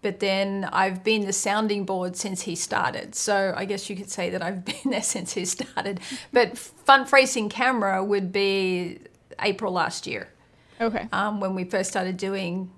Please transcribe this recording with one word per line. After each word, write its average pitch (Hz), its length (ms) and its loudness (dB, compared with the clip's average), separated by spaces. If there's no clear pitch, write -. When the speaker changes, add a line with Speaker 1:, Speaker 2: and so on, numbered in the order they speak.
Speaker 1:
But 196 180 -4
then 196 540 0
I've 185 280 2
been 214 240 2
the 196 60 -4
sounding 208 540 0
board 185 320 -2
since 190 240 -4
he 170 140 -4
started. - 600 -2
So 196 400 2
I 185 80 -4
guess 196 260 -6
you 202 60 -6
could 196 140 -12
say 180 220 -4
that 180 100 -4
I've 185 240 -6
<laughs> - 180 -8
been 269 80 0
there 208 100 0
since 190 320 -4
he 185 120 -2
started. 196 560 -4
But 247 240 4
Fun - 480 4
Facing 262 440 6
Camera 208 540 2
would 196 300 2
be 190 680 0
April 196 300 0
last 175 340 -2
year. - 220 -6
Speaker 2:
Okay. 226 320 0
Speaker 1:
Um, 202 260 0
when 190 160 0
we 185 80 -2
first 180 260 0
started 185 280 -2
doing 190 600 -4